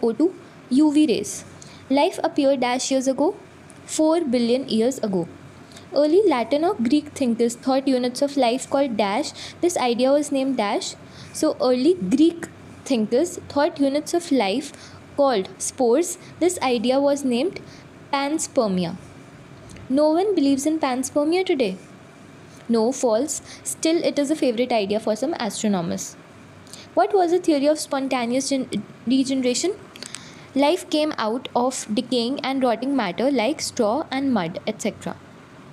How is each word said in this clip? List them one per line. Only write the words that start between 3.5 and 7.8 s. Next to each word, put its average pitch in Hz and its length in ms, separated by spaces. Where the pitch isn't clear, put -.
four 311 340
billion 247 480
years 226 300
ago. 190 280
Early 302 320
Latin 285 380
or 392 80
Greek 294 320
thinkers 233 360
thought 269 320